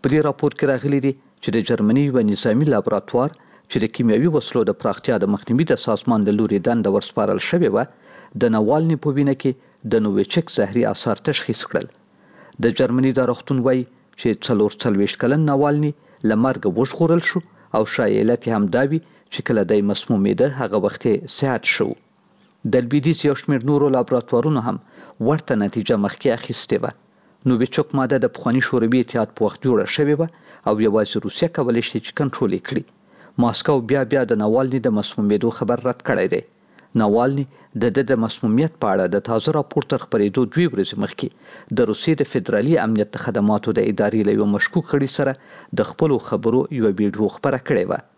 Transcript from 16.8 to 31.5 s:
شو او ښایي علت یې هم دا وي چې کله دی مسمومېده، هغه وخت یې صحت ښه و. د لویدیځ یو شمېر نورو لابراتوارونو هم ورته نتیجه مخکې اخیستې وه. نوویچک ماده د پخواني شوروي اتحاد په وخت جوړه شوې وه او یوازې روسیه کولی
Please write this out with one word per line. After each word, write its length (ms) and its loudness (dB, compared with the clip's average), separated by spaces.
شو 120 -2
او 100 2
ښایي 360 0
علت 280 0
یې 80 0
هم 100 2
دا 240 0
وي 100 0
چې 160 -8
کله 140 2
دی 180 2
مسمومېده، 580 0
هغه 240 -2
وخت 220 -4
یې 100 2
صحت 260 -2
ښه 160 -2
و. 40 -4
د 100 0
لویدیځ 400 0
یو 100 4
شمېر 300 -2
نورو 240 2
لابراتوارونو 720 0
هم 180 -4
ورته 340 0
نتیجه 420 0
مخکې 320 -2
اخیستې 440 -4
وه. 100 -6
نوویچک 480 0
ماده 240 0
د 80 0
پخواني 340 -2
شوروي 400 2
اتحاد 360 -2
په 80 0
وخت 220 -2
جوړه 180 2
شوې 340 0
وه 100 0
او 140 0
یوازې 440 2
روسیه 240 -2
کولی 320 0